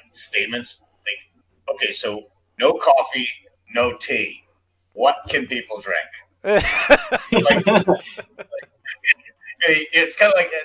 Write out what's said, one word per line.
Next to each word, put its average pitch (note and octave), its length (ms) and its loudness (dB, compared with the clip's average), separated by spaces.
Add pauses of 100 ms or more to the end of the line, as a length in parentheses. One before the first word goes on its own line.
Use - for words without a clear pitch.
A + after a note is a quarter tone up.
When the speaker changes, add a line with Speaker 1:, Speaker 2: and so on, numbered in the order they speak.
(120)
Speaker 1:
statements. A2+ 680 -4 (240)
Like, - 720 -10
okay, A2 140 -2
so G#2 340 -4 (360)
no D3 140 4
coffee, C3+ 540 2 (460)
no A#2+ 240 0
tea. A2+ 420 -4 (540)
What C3 220 2 (120)
can C#3+ 180 -2
people A2+ 340 -8
drink? - 640 -10
Speaker 2:
<laughs> G3+ 180 2 (680)
Speaker 1:
Like, F#3 340 2
like, F#3+ 200 4 (2000)
it's E3 240 0
kinda G#3 200 6
like, F3 140 0 (140)